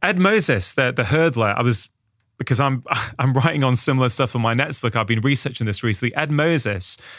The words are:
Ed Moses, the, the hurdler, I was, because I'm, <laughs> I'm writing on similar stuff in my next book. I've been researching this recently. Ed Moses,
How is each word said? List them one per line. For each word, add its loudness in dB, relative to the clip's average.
Ed 0
Moses, 2
the, 2
the -2
hurdler, 2
I 0
was, 0
because 0
I'm, 0
<laughs> -10
I'm 2
writing 2
on 2
similar 2
stuff -2
in -2
my 0
next -2
book. -2
I've 0
been 0
researching -2
this -4
recently. -2
Ed -2
Moses, 0